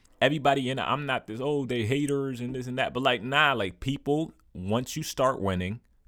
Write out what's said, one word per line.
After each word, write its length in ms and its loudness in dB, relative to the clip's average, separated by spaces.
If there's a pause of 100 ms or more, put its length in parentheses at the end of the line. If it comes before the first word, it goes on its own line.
(200)
everybody 500 4
in 80 -4
it, 40 -2
I'm 240 0
not 200 -2
this, 160 -8
"Oh, 240 -2
they 180 0
haters 560 0
and 140 -6
this 140 -8
and 100 -4
that." 160 0
But, 80 -2
like, 220 2
nah, 300 4
like, 260 -2
people, 540 -2 (200)
once 400 -2
you 80 -4
start 380 0
winning, 400 -2 (280)